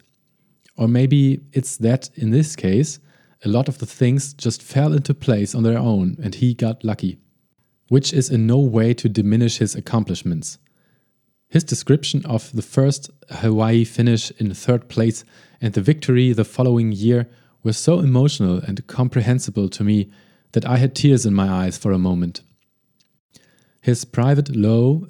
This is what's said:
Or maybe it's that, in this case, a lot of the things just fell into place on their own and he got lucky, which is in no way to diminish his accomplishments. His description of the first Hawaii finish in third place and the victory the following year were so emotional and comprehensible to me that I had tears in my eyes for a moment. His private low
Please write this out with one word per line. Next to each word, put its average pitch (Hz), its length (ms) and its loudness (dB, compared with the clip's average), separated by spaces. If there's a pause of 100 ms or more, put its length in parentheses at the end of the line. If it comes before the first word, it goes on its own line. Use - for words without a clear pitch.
(760)
Or 113 120 0
maybe 135 520 2 (140)
it's - 240 -6
that, 117 380 0
in 113 140 -2
this 151 240 0
case, 101 460 -2 (460)
a - 20 -4
lot 117 180 0
of 135 120 -8
the 120 80 -10
things 131 480 -2
just - 280 -6
fell 147 300 0
into 143 220 0
place 104 400 -2
on 117 80 0
their 113 160 2
own 104 440 0
and 98 120 -6
he 123 180 0
got 113 320 -4
lucky, 95 340 -4 (720)
which 131 240 2
is 135 160 0
in 113 180 2
no 120 120 4
way 117 340 2
to 120 160 0
diminish 110 480 0
his - 180 -2
accomplishments. 90 840 -4 (880)
His 165 160 2
description 139 640 -2
of 120 280 -4
the 110 60 -4
first - 500 -2 (200)
Hawaii 113 540 2
finish 117 480 0
in 104 200 -4
third - 380 -2
place 113 340 -2 (380)
and 107 100 -2
the 104 80 0
victory 127 540 2
the 107 100 0
following 120 480 0
year 117 340 0 (360)
were 110 100 -2
so 170 280 0
emotional 123 580 2
and 98 280 -8
comprehensible 120 840 -2
to - 120 -8
me 104 280 0 (420)
that 113 120 0
I 123 140 0
had 131 160 0
tears 135 320 4
in 101 80 2
my 98 120 2
eyes 92 300 -2
for 104 160 -2
a 92 60 2
moment. 87 420 -2 (1400)
His 123 240 -2
private 139 500 0
low 120 540 2